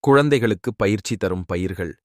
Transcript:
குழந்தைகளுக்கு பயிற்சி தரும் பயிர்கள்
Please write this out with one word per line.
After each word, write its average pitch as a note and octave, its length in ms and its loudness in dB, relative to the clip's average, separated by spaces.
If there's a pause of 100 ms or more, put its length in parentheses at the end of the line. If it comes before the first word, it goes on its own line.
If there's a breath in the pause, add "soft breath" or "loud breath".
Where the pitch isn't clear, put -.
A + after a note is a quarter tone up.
குழந்தைகளுக்கு C3+ 680 2
பயிற்சி G#2+ 440 -2
தரும் F#2 300 -4
பயிர்கள் F2+ 460 -4 (120)